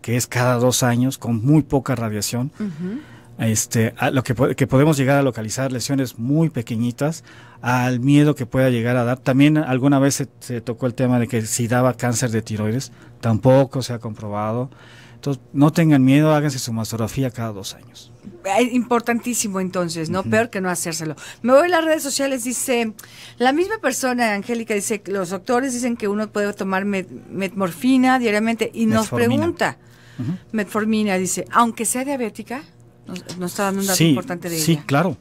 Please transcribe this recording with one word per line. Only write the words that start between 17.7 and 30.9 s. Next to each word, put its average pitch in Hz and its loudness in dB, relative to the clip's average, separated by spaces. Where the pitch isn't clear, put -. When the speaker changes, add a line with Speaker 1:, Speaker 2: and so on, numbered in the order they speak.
Speaker 1:
años. - -20
Speaker 2:
Eh, 214 0
importantísimo, 233 -2
entonces, 170 -4
¿no? 185 -2
Speaker 1:
Ujú. 220 -6
Speaker 2:
Peor 226 2
que 196 -6
no 185 -2
hacérselo. 160 -6
Me 240 2
voy 294 6
a - 0
las 330 2
redes 311 0
sociales, 269 -4
dice, 233 -2
la 254 2
misma 381 0
persona, 247 0
Angélica, 220 -4
dice, 208 -2
"Los 190 -4
doctores 240 -2
dicen 240 -2
que 208 -4
uno 208 -2
puede 208 0
tomar 190 -2
met-, 196 -2
metmorfina 196 2
diariamente", 226 0
y 220 0
nos 220 4
Speaker 1:
Metformina. 240 2
Speaker 2:
pregunta, 285 0
Speaker 1:
Ujú. 127 -4
Speaker 2:
metformina, 214 0